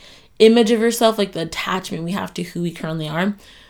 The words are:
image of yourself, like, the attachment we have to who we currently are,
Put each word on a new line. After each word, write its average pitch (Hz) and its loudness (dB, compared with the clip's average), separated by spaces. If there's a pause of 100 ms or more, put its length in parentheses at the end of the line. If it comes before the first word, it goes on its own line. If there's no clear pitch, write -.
(380)
image 220 6
of 233 2
yourself, 226 2
like, 196 -2
the 165 -8
attachment 180 -6
we 170 -6
have 185 -8
to 180 -6
who 175 -8
we 175 -2
currently 160 -8
are, 180 -2 (340)